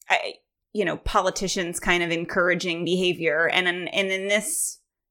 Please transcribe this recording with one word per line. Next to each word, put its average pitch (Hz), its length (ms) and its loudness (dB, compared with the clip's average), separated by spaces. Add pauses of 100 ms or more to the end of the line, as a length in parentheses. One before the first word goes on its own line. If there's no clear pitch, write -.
I, - 260 0 (380)
you 214 120 0
know, 156 140 -2
politicians 185 800 0
kind 175 240 2
of 165 60 -2
encouraging 170 720 0
behavior. 165 640 2
And 185 180 2
in, 175 220 -2
and 190 240 -2
in 190 160 -4
this - 500 -2 (320)